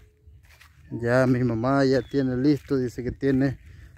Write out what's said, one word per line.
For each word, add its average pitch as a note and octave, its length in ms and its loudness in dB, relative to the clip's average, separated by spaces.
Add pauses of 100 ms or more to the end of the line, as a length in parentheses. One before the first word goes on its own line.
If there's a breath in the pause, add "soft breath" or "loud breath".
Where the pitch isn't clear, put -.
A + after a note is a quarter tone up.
(920)
ya B2 380 0
mi B2+ 160 2
mamá B2 400 0
ya C3 180 2
tiene C3 340 -2
listo. C#3 400 0
Dice B2 280 -6
que B2 80 -6
tiene C3+ 480 0 (380 soft breath)